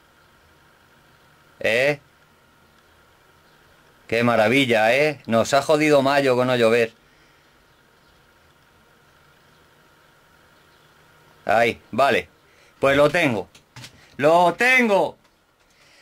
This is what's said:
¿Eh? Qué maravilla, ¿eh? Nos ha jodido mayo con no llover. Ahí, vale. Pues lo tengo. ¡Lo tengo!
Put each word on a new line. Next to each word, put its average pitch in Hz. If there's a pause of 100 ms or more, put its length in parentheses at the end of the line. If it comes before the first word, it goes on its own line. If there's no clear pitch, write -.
(1600)
¿Eh? 131 (2000)
Qué 117
maravilla, 117
¿eh? 143
Nos 113
ha 139
jodido 151
mayo 139
con 123
no 127
llover. 117 (4000)
Ahí, 113 (120)
vale. 120 (520)
Pues 139
lo 147
tengo. 143 (680)
¡Lo 165
tengo! 240 (840)